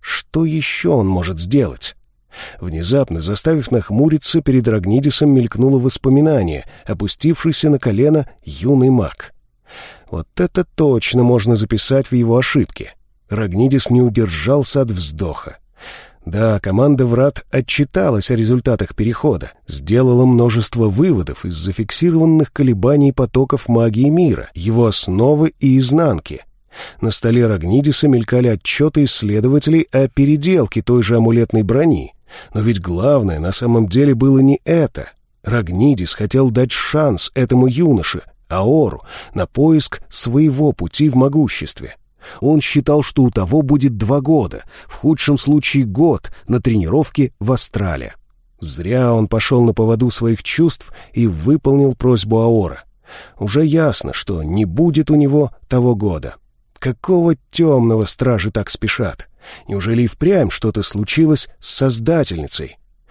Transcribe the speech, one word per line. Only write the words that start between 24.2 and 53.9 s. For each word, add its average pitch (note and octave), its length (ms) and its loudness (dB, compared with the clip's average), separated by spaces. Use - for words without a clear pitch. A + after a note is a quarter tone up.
его A2+ 320 0
основы C3 720 0
и C3+ 180 4
изнанки. C3+ 640 0
На A2+ 120 -2
столе A#2+ 340 2
Рагнидиса A2+ 640 0
мелькали B2 400 2
отчёты C#3+ 560 0
исследователей C3 880 0
о C3+ 160 2
переделке C#3+ 760 0
той B2 220 2
же A2+ 140 0
амулетной A2+ 460 2
брони. A#2 520 0
Но G#2 80 -2
ведь G#2+ 200 0
главное F#2 580 0
на E2+ 120 -4
самом A#2 360 0
деле C3 280 2
было C3 240 4
не C3+ 260 4
это. D#3 440 -2
Рагнидис G2+ 680 0
хотел C3 360 0
дать B2 220 0
шанс - 640 -2
этому B2+ 320 2
юноше, B2+ 560 0
Аору, G2+ 540 0
на F2+ 140 -4
поиск D#3 600 0
своего C#3+ 640 0
пути C#3+ 380 -2
в B2+ 60 -2
могуществе. C3+ 800 0
Он D3 200 2
считал, D3 420 0
что - 200 0
у B2 60 4
того G#2+ 320 0
будет C3+ 360 0
два A#2 240 0
года, C3+ 420 -2
в - 80 -18
худшем D3 420 0
случае C#3 480 0
год, A#2+ 460 0
на A#2+ 120 0
тренировке A#2+ 800 0
в G#2+ 120 -2
Астрале. E2+ 640 -4
Зря G#2 540 -2
он A2 140 0
пошёл A#2+ 360 0
на A2+ 100 4
поводу A2+ 360 0
своих A#2 320 -2
чувств - 500 -2
и A#2 140 0
выполнил C3+ 680 0
просьбу A2+ 480 0
Аора. A2 420 0
Уже G#2+ 260 -2
ясно, D3+ 500 0